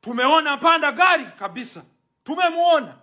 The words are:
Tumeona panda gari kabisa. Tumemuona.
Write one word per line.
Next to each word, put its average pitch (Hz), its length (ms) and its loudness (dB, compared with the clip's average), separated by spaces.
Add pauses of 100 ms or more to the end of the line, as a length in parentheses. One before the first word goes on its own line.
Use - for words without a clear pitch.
Tumeona 285 560 0
panda 311 340 2
gari 339 340 2
kabisa. 196 580 -14 (400)
Tumemuona. 330 800 0